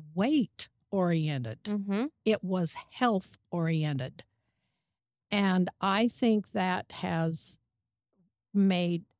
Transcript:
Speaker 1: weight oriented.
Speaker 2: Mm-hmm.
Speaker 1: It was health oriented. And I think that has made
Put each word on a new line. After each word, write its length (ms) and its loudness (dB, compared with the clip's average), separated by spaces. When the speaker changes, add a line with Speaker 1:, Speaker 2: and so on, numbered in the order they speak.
Speaker 1:
weight 540 0
oriented. 720 -2
Speaker 2:
Mm-hmm. 400 -4
Speaker 1:
It 200 0
was 320 -2
health 460 0
oriented. 720 -2
And 360 4
I 280 2
think 440 0
that 400 -2
has 680 -4
made 500 2